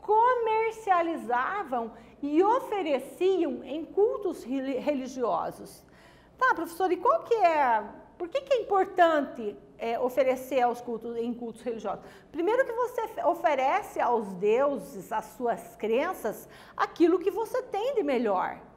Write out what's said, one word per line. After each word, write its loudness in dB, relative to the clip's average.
comercializavam 0
e 2
ofereciam 0
em -8
cultos 0
reli-, -4
religiosos. -4
Tá, 4
professora, 0
e 0
qual 2
que 0
é, 4
por -8
que -4
que 0
é 2
importante, 2
é, -4
oferecer 4
aos 2
cultos, -8
em -2
cultos -10
religiosos? -6
Primeiro 2
que -10
você -2
fe-, -8
oferece 2
aos 0
deuses, 0
às -4
suas -6
crenças, -4
aquilo 4
que 0
você -4
tem -4
de 0
melhor -2